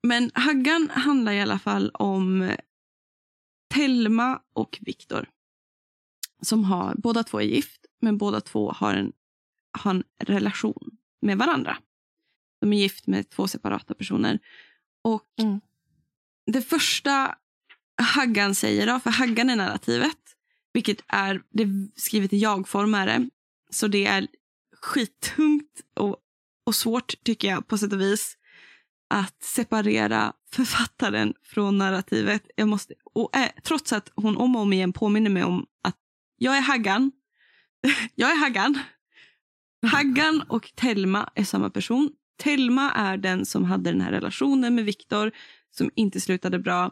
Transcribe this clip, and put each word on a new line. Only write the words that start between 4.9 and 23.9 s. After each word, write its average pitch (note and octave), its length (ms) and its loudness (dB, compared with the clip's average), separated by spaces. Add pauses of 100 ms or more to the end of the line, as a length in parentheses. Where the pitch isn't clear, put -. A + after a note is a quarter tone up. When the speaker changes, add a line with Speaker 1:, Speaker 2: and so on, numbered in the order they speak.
Speaker 1:
Som A3 220 0
har, F#3+ 340 0
båda A3+ 260 0
två G#2+ 160 -4
är G#2+ 40 0
gift, - 420 -2 (140)
men G#3+ 180 2
båda G3+ 220 -2
två - 320 -4
har G2+ 220 -2
en, G2 180 -2 (680)
har G3+ 120 -2
en F#3 140 -2 (140)
relation G3+ 720 -4 (320)
med G3 160 0
varandra. C4+ 400 -2 (840)
De G#3 120 2
är G#3 60 4
gift G3 280 -2
med F#3+ 240 -2
två G3 180 -4
separata - 460 -6
personer. - 440 -2 (680)
Och A3 200 -2 (140)
Speaker 2:
Mm. G#3 220 0 (840)
Speaker 1:
det A#3 160 0
första C#4 760 0 (680)
Haggan G#3+ 520 2
säger G#3 320 2
då, B3 140 0
för A#3 100 0
Haggan A#3 400 2
är A#3+ 60 2
narrativet, - 800 -2 (360)
vilket G#3 360 -2
är, G3 420 -2
det G#3+ 120 0
är G3 380 -4
skrivet G3+ 320 0
i G3+ 60 2
jag-form G#3 560 0
är G3 120 0
det. B3 220 0 (420)
Så - 180 -2
det G3+ 180 2